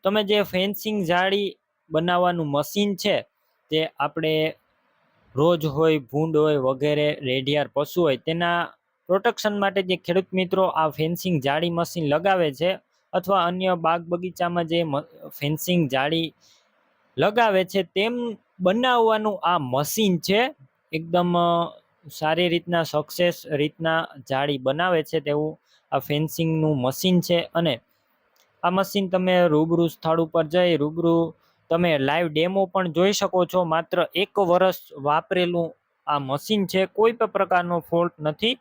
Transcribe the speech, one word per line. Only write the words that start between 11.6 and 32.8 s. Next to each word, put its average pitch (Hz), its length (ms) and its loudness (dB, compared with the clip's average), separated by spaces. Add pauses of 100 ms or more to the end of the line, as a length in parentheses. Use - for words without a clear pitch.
મશીન 170 380 -4
લગાવે 170 440 2
છે 156 180 -2 (420)
અથવા 185 320 0
અન્ય 180 300 0
બાગ 165 280 0
બગીચામાં 175 640 -4
જે 165 160 0
મ-, 151 260 -4 (220)
ફેન્સિંગ 160 600 0
જાળી 151 380 0 (880)
લગાવે 202 480 2
છે, 190 180 -2
તેમ 202 320 -2 (460)
બનાવવાનું 220 840 2
આ 175 160 2
મશીન 147 600 0
છે. 196 220 0 (520)
એકદમ, 170 440 0
અ, 170 120 2 (600)
સારી 160 400 0
રીતના, 170 340 0
સક્સેસ 160 540 -2 (160)
રીતના 160 480 -2 (280)
જાળી 139 300 -2
બનાવે 156 440 0
છે 156 180 -4
તેવું 147 380 -4 (340)
આ 139 60 0
ફેન્સિંગનું 156 800 -2
મશીન 156 400 0
છે. 170 180 0 (160)
અને 165 200 0 (880)
આ 175 80 0
મશીન 190 380 -2
તમે 185 280 2 (120)
રૂબરૂ 165 400 2
સ્થળ 165 320 -2
ઉપર 160 260 0
જઈ, 175 300 2
રૂબરૂ 165 460 2 (480)
તમે 170 280 2
લાઈવ 151 300 0
ડેમો 175 380 0
પણ 180 260 -2